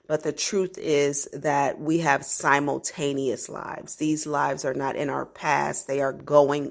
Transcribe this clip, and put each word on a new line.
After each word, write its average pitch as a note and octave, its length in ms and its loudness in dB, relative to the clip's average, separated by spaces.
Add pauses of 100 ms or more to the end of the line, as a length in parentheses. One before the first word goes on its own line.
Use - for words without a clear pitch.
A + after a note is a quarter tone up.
But D3+ 160 0
the D3+ 80 -2
truth F#3 460 -2
is C#3+ 540 2
that C#3+ 460 0
we D#3+ 200 2
have C#3+ 260 2
simultaneous C#3 1200 0
lives. - 480 -10
These D#3 300 -2
lives C#3+ 380 -2
are C3 100 -2
not C3+ 220 -2
in C#3+ 140 -2
our C3+ 160 -4
past. C#3+ 600 -2
They C#3 140 -2
are C3+ 120 0
going C#3+ 580 4